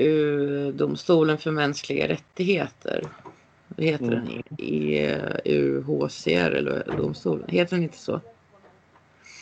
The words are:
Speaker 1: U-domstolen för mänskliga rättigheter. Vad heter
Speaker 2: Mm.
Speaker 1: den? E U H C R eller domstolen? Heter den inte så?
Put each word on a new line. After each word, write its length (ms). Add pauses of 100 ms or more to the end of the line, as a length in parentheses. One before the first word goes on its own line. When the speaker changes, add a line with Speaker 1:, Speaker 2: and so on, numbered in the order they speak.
Speaker 1:
U-domstolen 1300
för 140
mänskliga 560
rättigheter. 960 (640)
Vad 180
heter 200
Speaker 2:
Mm. 200
Speaker 1:
den? 180 (140)
E 580 (300)
U 420
H 220
C 260
R 160
eller 320 (140)
domstolen? 520
Heter 260
den 80
inte 140
så? 240 (1200)